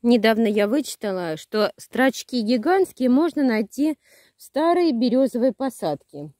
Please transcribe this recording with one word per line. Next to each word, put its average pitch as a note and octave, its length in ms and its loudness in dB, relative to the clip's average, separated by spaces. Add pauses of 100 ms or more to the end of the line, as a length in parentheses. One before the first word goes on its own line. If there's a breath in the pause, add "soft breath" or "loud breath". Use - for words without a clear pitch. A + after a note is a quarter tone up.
Недавно A3+ 440 4
я G#3 200 0
вычитала, F#3+ 680 -4
что G#3+ 400 -4
строчки - 600 -2
гигантские B3+ 720 0
можно D4 340 2
найти B3+ 560 -2 (360 soft breath)
в - 60 -20
старой E4+ 520 0
берёзовой B3 600 0
посадке. D3+ 880 -8